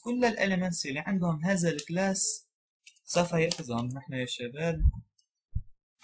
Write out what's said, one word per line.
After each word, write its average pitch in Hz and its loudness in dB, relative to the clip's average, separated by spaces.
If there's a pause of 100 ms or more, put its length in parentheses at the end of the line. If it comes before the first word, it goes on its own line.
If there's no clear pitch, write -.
كل 247 0
ال 233 2
elements 185 0
اللي 139 -4
عندهم 175 0
هذا 175 4
ال 147 -2
class، 190 0 (580)
سوف 175 0
يأخذهم. 135 0
نحن 135 -8
يا 127 -4
شباب 151 -4 (1200)